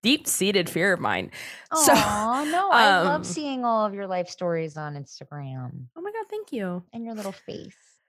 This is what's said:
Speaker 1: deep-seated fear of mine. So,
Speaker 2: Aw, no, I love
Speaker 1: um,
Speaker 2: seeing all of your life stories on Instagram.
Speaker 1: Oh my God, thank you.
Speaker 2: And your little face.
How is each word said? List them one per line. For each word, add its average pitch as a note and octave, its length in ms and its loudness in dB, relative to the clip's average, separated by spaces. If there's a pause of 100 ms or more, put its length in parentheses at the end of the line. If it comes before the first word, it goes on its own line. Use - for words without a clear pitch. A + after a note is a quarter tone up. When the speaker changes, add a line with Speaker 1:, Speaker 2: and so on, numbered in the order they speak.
Speaker 1:
deep-seated G3 680 2
fear F3+ 240 2
of E3+ 60 -4
mine. F#2+ 300 0 (440)
So, D#4+ 200 6
Speaker 2:
Aw, A3 500 2
no, F4 260 0
I G#3 320 6
love F#3+ 140 2
Speaker 1:
um, - 80 -4
Speaker 2:
seeing C4+ 400 -6
all A3+ 200 2
of G3+ 80 -2
your G3+ 140 -8
life F3+ 240 -2
stories D#3+ 480 -4
on D3 160 -8
Instagram. C3 920 -12 (100)
Speaker 1:
Oh E4 40 -12
my G4+ 120 -8
God, A4 180 -6
thank G#4+ 200 -8
you. F3+ 320 -4 (120)
Speaker 2:
And A#3 100 -10
your A3+ 100 -10
little G3+ 180 -8
face. - 440 -14 (320)